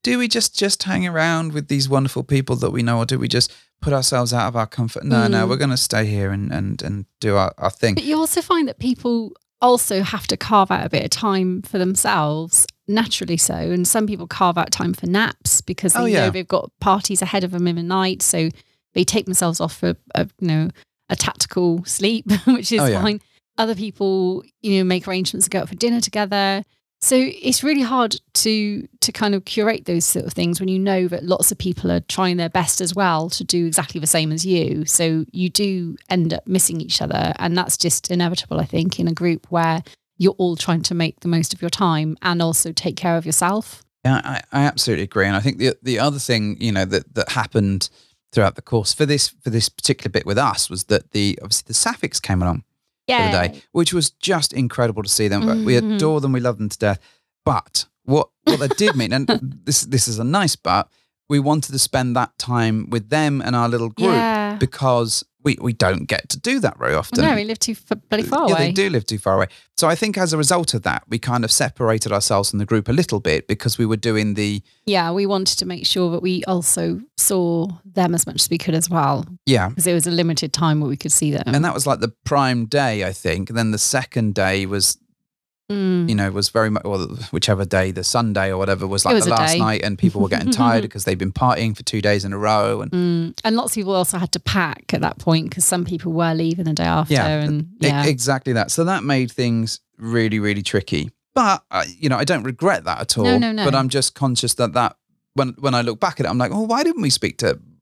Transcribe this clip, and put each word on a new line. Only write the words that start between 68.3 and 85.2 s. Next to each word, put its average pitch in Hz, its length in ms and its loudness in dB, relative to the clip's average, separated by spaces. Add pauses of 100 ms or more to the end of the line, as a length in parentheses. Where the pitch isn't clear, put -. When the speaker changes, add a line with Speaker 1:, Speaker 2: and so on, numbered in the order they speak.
Speaker 1:
Yeah, 175 80 4
Speaker 2:
away. 160 100 2
Speaker 1:
they 175 60 -2
do 196 180 0
live 120 160 -2
too 107 120 -4
far 98 180 0
away. 95 100 2 (300)
So 170 120 2
I 165 60 4
think 208 240 -2
as 180 160 0
a 156 40 0
result 160 360 2
of 110 80 -2
that, 65 260 -2
we 113 100 -2
kind 120 260 -2
of 113 80 -4
separated 110 600 0
ourselves 101 380 2
from 104 80 -4
the 101 80 -2
group 110 220 0
a 120 40 0
little 131 280 2
bit 78 280 0
because 107 300 -2
we 120 80 2
were 110 100 2
doing 107 380 0
the 104 280 0 (240)
Speaker 2:
Yeah, 175 260 2
we 196 140 0
wanted 190 320 0
to 180 80 -6
make 180 200 -8
sure 180 260 0
that 170 100 -4
we 185 220 0
also 175 560 0 (160)
saw 170 520 2 (180)
them 180 280 0
as 170 120 0
much - 100 0
as - 140 0
we 170 80 0
could 160 160 0
as 165 160 0
well. 147 360 2 (200)
Speaker 1:
Yeah. 107 240 4
Speaker 2:
'Cause 151 160 -2
it 175 80 2
was 165 120 2
a 175 40 -2
limited 165 420 0
time 151 280 2
where 147 100 0
we 143 60 -2
could - 160 -4
see 151 180 2
them. 143 160 -2
Speaker 1:
And 139 180 2
that 170 100 0
was, 135 120 -2
like, 139 140 2
the 117 120 -2 (120)
prime 127 420 2
day, 113 380 0
I 95 80 -2
think. 90 380 -2
And 110 80 -6
then 113 120 2
the 107 80 0
second 117 560 0
day 95 320 2
was, 98 320 0 (720)